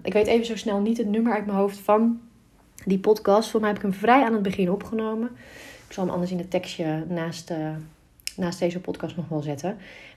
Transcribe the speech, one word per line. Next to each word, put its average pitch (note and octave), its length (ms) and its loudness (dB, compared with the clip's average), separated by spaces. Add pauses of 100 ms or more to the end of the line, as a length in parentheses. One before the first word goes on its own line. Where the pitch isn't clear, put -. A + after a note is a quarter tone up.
ik F#3 100 -6
weet G#3 140 4
even A#3 200 2
zo A3+ 100 -6
snel G3+ 240 -2
niet A3+ 180 0
het A3+ 100 -2
nummer A3+ 240 2
uit G#3 140 -2
mijn G3 120 0
hoofd G3+ 200 0
van A3+ 420 4 (640)
die F#3+ 140 2
podcast. G#3+ 520 4
Voor A3 100 2
mij G#3+ 80 2
heb G#3 100 0
ik - 60 -8
hem F#3+ 100 0
vrij A#3 300 6
aan A3+ 80 0
het G#3+ 100 0
begin F#3+ 280 0
opgenomen. A3 600 -2 (560)
Ik - 60 -20
zal F#3+ 120 -4
hem F3+ 80 -2
anders F3 180 -2
in F3+ 80 -2
het E3+ 120 -8
tekstje D#3+ 580 -2
naast, E3+ 420 -6
eh, D#3 240 -4 (600)
naast F3 220 -4
deze F3 220 -2
podcast F3 360 -8
nog E3 120 -6
wel D3+ 140 -4
zetten. D3+ 360 -6 (380)